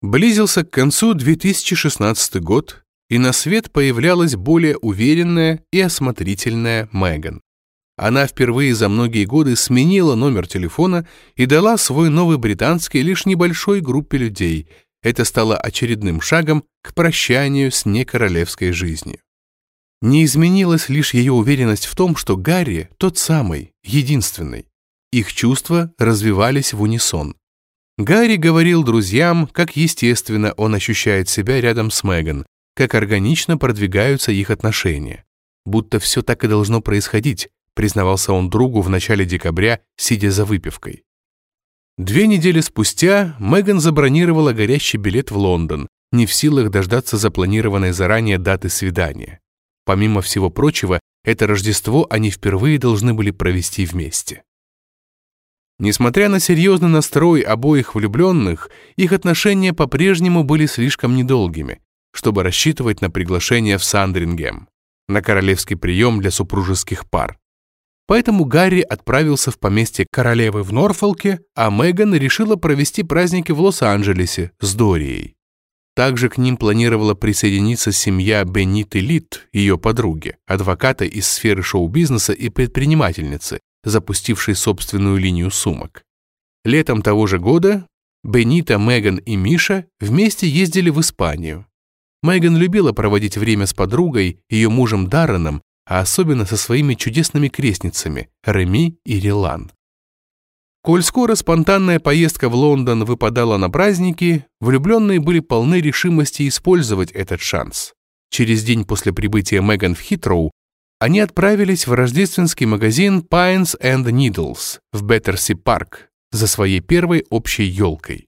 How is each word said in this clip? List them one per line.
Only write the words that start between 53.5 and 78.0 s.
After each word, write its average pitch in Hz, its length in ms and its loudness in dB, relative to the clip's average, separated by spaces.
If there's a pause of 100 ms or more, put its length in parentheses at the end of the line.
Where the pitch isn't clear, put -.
вместе. - 560 -8 (1400)
Несмотря 120 460 2
на 190 140 2
серьёзный 175 480 2
настрой 156 500 4
обоих 123 560 0
влюблённых, 107 720 0 (280)
их 185 160 2
отношения 185 580 2
по-прежнему 170 720 2
были 151 220 2
слишком 127 500 0
недолгими, 90 640 -2 (320)
чтобы 101 320 -2
рассчитывать 113 560 -2
на 92 100 -2
приглашение 92 680 0
в 90 80 -4
Сандрингем, 85 840 -2 (400)
на 101 140 0
королевский 98 560 0
приём 104 420 0
для 98 120 -2
супружеских 95 800 -4
пар. - 300 -4 (680)
Поэтому 214 360 2
Гарри 180 380 4
отправился 139 720 -2
в - 60 -8
поместье 104 540 0
королевы 117 520 0
в 95 100 -8
Норфолке, 196 640 0 (160)
а 113 140 2
Меган 180 440 2
решила 185 440 0
провести 147 460 0
праздники 170 500 0
в 151 80 0
Лос-Анджелесе 101 1000 0
с 98 160 -4
Дорией. 76 600 0 (600)
Также 123 320 0
к - 100 -4
ним 127 200 0
планировала 110 560 2
присоединиться 104 800 0
семья 98 500 0